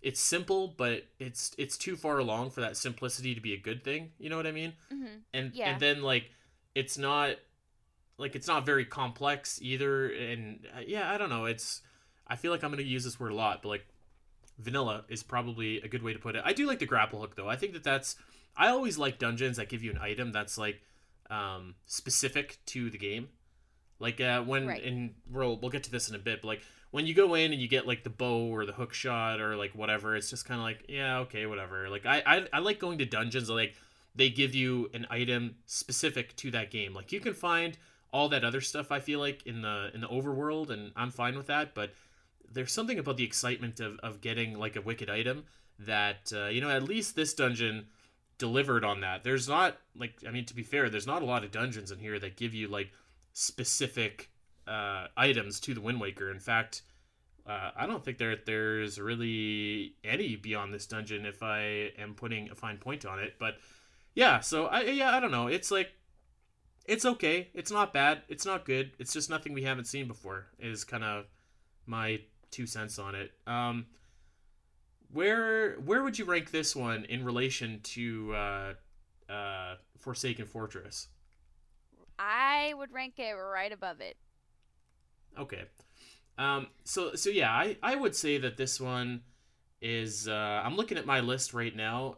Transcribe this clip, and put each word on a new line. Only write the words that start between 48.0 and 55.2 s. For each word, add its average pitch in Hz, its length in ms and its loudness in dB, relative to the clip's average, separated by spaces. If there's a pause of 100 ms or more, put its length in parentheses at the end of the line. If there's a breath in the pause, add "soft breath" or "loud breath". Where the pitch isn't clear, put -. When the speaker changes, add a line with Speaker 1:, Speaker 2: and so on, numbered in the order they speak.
Speaker 1:
delivered 120 480 4
on 101 160 2
that. 95 240 -2
There's 127 240 2
not, 147 260 4 (220)
like, 117 160 -8 (120)
I 113 60 -8
mean, 120 140 -4
to 117 100 -12
be 120 80 -6
fair, 139 260 4
there's 104 180 -2
not 165 140 0
a 143 40 -2
lot 120 180 2
of 101 80 -10
dungeons 110 400 -4
in 95 80 -10
here 107 200 -4
that 98 180 -8
give 117 160 -2
you, 107 160 -4
like, 101 240 -4 (400 soft breath)
specific, - 960 -2 (380)
uh, 101 400 -4 (100)
items 117 420 4